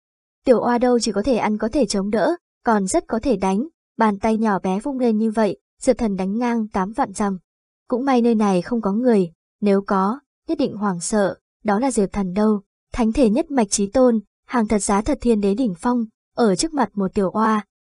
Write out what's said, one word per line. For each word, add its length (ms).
Tiểu 160
oa 180
đâu 200
chỉ 140
có 100
thể 140
ăn 220
có 100
thể 180
chống 240
đỡ, 240
còn 220
rất 220
có 140
thể 140
đánh, 320
bàn 200
tay 180
nhỏ 220
bé 220
vung 180
lên 200
như 120
vậy, 280
Diệp 180
Thần 180
đánh 220
ngang 300
tám 240
vạn 200
dặm. 260
Cũng 160
may 180
nơi 120
này 280
không 180
có 120
người, 400
nếu 220
có, 380
nhất 100
định 180
hoảng 240
sợ, 380
đó 140
là 120
Diệp 220
Thần 200
đâu, 300
thánh 200
thể 180
nhất 200
mạch 200
chí 160
tôn, 340
hàng 220
thật 100
giá 240
thật 180
thiên 200
đế 140
đỉnh 240
phong, 260
ở 200
trước 180
mặt 200
một 200
tiểu 160
oa, 340